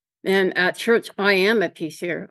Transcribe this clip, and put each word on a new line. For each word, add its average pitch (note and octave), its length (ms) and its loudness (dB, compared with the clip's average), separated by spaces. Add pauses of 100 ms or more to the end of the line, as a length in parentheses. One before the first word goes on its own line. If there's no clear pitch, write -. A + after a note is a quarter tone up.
(260)
And F#3+ 320 2
at F3+ 180 0
church, A3+ 400 0
I G3+ 180 2
am G3 280 2
at E3 140 -4
peace D#3+ 240 -10
here. E3+ 300 -8